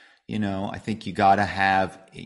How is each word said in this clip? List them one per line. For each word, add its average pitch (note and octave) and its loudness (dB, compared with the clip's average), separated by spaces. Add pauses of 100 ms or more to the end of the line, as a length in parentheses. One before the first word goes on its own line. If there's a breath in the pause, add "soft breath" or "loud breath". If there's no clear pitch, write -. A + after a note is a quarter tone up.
(280 soft breath)
You A2 -6
know, G2 -4
I - -10
think A2 -8
you G2 -8
gotta G2 4
have, F#2+ 0 (280)